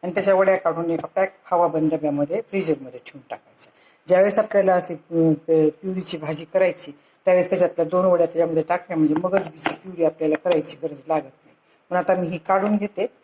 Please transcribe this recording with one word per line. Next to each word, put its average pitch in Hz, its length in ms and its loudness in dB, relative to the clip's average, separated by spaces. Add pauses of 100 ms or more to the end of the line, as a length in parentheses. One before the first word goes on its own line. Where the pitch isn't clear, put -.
आणि 180 120 -8
त्याच्या 196 200 2
वड्या 190 220 4
काढून 165 340 -2
एका 165 160 -6
पॅक - 380 -4
हवाबंद 160 500 0
डब्यामध्ये 147 460 -2
फ्रीजरमध्ये 143 680 -4
ठेवून 127 240 -20
टाकायचं. - 400 -16 (360)
ज्यावेळेस 190 320 4
आपल्याला 196 360 2
अशी, 175 200 -2
अं, 165 400 2
प-, 156 340 2 (120)
प्युरीची 185 380 -6
भाजी 156 260 -8
करायची, 175 480 -2 (320)
त्यावेळेस 180 260 4
त्याच्यातल्या 175 340 2
दोन 185 200 0
वड्या 170 220 4
त्याच्यामध्ये 165 360 0
टाकल्या 175 340 -4
म्हणजे 156 180 2
मगज 175 340 -2
बीची - 260 -8
प्युरी 175 300 -6
आपल्याला 156 400 0
करायची 170 380 0
गरज 147 260 -10
लागत 156 140 -2
नाही. - 340 -20 (340)
पण 180 60 -2
आता 180 180 2
मी 180 120 -2
ही 170 120 -8
काढून 196 380 0
घेते 202 300 -4 (180)